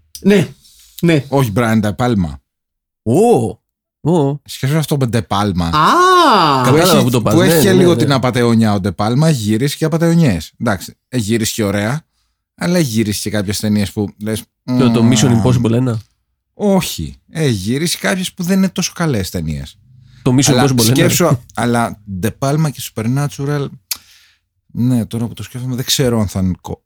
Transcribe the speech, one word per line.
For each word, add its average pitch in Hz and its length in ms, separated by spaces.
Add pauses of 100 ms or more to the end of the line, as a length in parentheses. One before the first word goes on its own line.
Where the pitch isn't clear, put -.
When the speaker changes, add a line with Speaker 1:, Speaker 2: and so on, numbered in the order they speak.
(220)
Speaker 1:
Ναι. 202 260 (540)
Ναι. 160 260
Speaker 2:
Όχι, 131 280
Brian 113 260
De 101 140
Palma. 101 380 (680)
Speaker 3:
Ω, 147 440 (640)
ω. 147 320
Speaker 2:
Σχέση 139 320
αυτό 156 220
με 131 160
De 120 140
Palma. 95 440
Speaker 1:
Α! 214 920
Speaker 3:
Κατάλαβα 127 80
Speaker 2:
Που 147 60
έχει, 160 260
Speaker 3:
που 120 60
το 117 120
πας. - 120
Speaker 2:
που 165 60
Speaker 3:
Ναι, 180 60
Speaker 2:
έχει 170 100
Speaker 3:
ναι, 156 60
Speaker 2:
και 190 100
Speaker 3:
ναι, 185 60
Speaker 2:
λίγο 175 180
Speaker 3:
ναι. - 80
Speaker 2:
την 143 80
απατεωνιά 113 640
ο 101 100
De 101 120
Palma, 127 360
γυρίσει 110 460
και 160 80
απατεωνιές. 160 720
Εντάξει, 113 360 (140)
ε, 127 100
γυρίσει 110 360
και 113 100
ωραία, 104 380 (540)
αλλά 175 240
γυρίσει 110 420
και 107 80
κάποιες 101 300
ταινίες 104 320
που 104 160 (140)
λες, 107 220 (200)
Speaker 3:
Ποιο, 127 280
το 117 120
Speaker 2:
«Μμμ». 120 100
Speaker 3:
Mission 120 280
Impossible 120 300
ένα; 117 280 (540)
Speaker 2:
Όχι. 180 600 (140)
Ε, 160 180
γυρίσει 120 500
κάποιες 185 360
που 185 100
δεν 190 140
είναι 190 120
τόσο - 260
καλές 127 340
ταινίες. 78 480 (440)
Speaker 3:
Το 127 160
Mission 143 140
Speaker 2:
Αλλά 127 120
Speaker 3:
Impossible 131 80
ένα. 120 120
Speaker 2:
σκέψου, 147 560 (160)
αλλά 117 460 (200)
De 107 80 (100)
Palma 147 320
και 127 100 (120)
Supernatural, 139 760 (1040)
ναι, 120 340
τώρα 117 220
που - 60
το 107 100
σκέφτομαι, 127 320
δεν - 100
ξέρω 120 340
αν 101 80
θα, 92 240 (340)